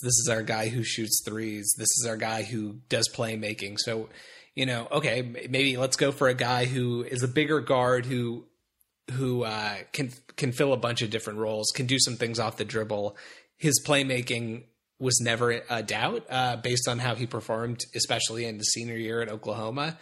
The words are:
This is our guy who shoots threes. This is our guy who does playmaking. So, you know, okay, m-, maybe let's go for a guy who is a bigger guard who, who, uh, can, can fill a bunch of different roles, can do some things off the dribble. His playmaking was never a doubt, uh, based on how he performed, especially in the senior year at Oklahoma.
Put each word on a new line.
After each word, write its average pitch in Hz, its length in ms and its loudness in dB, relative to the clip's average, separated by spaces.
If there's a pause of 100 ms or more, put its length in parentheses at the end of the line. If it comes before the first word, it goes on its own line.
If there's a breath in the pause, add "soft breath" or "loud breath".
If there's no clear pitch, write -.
This 123 160 4
is 120 100 2
our 110 140 2
guy 110 240 -2
who 117 160 -2
shoots - 420 0
threes. 107 520 -4
This 107 120 0 (120)
is 120 60 -2
our 110 100 -2
guy 110 260 -2
who 107 360 -6 (100)
does 117 180 2
playmaking. 107 720 -4
So, 113 300 -4 (460 loud breath)
you 131 100 0
know, 120 260 -2
okay, 139 280 0
m-, 123 180 -6 (120)
maybe 131 280 2
let's 127 180 2
go 139 160 4
for 131 160 4
a 127 60 6
guy 123 320 2
who 123 380 0
is 127 200 -2
a 131 40 2
bigger 147 340 4
guard 123 440 4
who, 123 400 -2 (680)
who, 127 320 0
uh, 107 320 -2 (180)
can, 131 180 -4 (240)
can 131 160 2
fill 139 220 4
a 113 40 4
bunch 120 240 0
of 107 100 0
different 107 280 -4
roles, 107 340 0
can 131 120 -2
do 131 120 2
some 123 200 2
things 117 220 0
off 110 180 -2
the 107 80 -2
dribble. 104 500 -2 (420 loud breath)
His 147 280 4
playmaking 123 800 0 (360)
was 131 220 2
never 117 480 2
a 113 140 0
doubt, 120 460 0
uh, 127 280 0
based 123 300 0
on 120 120 0
how 123 160 0
he 120 100 -4
performed, 117 540 -4 (160)
especially 113 500 0
in 110 120 -6
the 107 60 -4
senior 117 320 -2
year 113 260 -2
at 110 80 -4
Oklahoma. 110 720 -4